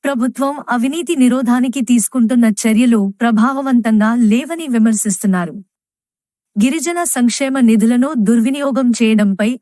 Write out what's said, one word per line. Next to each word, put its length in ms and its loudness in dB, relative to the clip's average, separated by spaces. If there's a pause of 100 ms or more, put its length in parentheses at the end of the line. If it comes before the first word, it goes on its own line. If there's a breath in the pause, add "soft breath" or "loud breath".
ప్రభుత్వం 640 -4
అవినీతి 460 -2
నిరోధానికి 640 0
తీసుకుంటున్న 640 2
చర్యలు 760 2
ప్రభావవంతంగా 920 0
లేవని 520 0
విమర్శిస్తున్నారు. 840 0 (1120)
గిరిజన 400 -2
సంక్షేమ 560 -2
నిధులను 580 2
దుర్వినియోగం 760 0
చేయడంపై 720 0